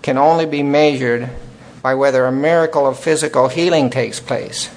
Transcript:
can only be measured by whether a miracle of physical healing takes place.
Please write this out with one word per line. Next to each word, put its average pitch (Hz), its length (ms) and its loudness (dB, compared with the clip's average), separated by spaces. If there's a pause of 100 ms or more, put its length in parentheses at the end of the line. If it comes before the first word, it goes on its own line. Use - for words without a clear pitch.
can 135 140 -2
only 160 300 2
be 147 160 -4
measured 135 640 0 (540)
by 131 100 0
whether 131 320 2
a 127 80 0
miracle 156 540 2
of 131 120 -2
physical 147 500 0
healing 165 420 2
takes 123 280 -4
place. - 580 -8